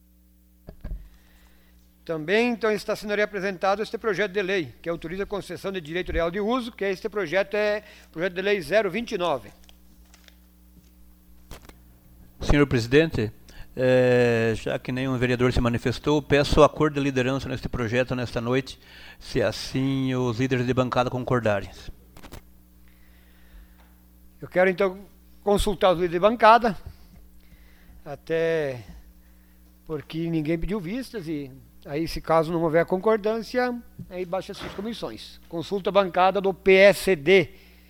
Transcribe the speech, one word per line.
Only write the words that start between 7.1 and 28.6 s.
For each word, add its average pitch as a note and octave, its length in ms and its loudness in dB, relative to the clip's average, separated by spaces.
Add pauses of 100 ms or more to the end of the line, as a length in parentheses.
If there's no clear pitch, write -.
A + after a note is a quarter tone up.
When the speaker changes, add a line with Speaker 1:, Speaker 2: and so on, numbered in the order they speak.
Speaker 1:
é G#3 300 -2 (260)
projeto F3 240 -6
de F#3 80 -6
lei G3+ 180 0
zero F#3 300 0
vinte E3+ 220 -6
e F3+ 60 -4
nove. C#3+ 320 -4 (3000)
Speaker 2:
Senhor C#3+ 260 4
presidente, C3 680 2 (440)
eh, B2 800 4
já C3+ 240 -4
que - 100 -10
nenhum C3 260 -4
vereador B2 360 2
se - 80 2
manifestou, B2 600 0
peço C#3+ 440 6
acordo D3+ 300 2
de C#3+ 60 -2
liderança C3+ 480 -2
neste C3 200 -8
projeto B2 480 -2
nesta B2 240 -6
noite, B2+ 400 -2 (400)
se - 200 -4
assim C3 720 -2
os B2 280 -2
líderes B2+ 260 0
de B2 80 0
bancada B2+ 340 0
concordarem. A2 600 0 (2750)
Speaker 1:
Eu C3+ 80 -16
quero, F#3 200 2
então, F#3+ 300 0 (460)
consultar G3+ 460 2
os E3+ 100 0
líderes F3 140 -2
de F3 40 0
bancada, A3 580 6 (1300)
até D#3 800 -2 (1040)